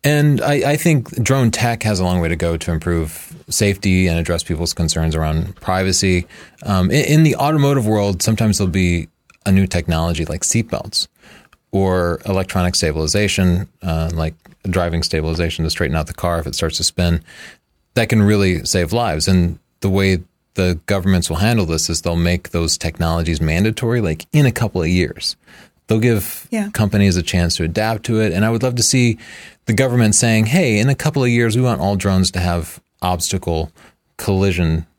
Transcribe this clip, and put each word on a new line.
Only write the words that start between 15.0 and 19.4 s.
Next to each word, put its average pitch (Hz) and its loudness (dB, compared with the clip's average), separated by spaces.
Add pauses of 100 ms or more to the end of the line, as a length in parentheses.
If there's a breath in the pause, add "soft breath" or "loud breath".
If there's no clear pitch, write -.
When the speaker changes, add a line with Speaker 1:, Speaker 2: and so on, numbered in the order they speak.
Speaker 1:
stabilization 80 -2
to 80 -2
straighten 76 -2
out 78 -2
the - -12
car 87 -2
if 78 -8
it - -8
starts 80 -4
to - -4
spin, 85 0 (720 loud breath)
that 113 2
can 110 4
really 98 2
save 87 0
lives. 101 -2
And 87 2 (220)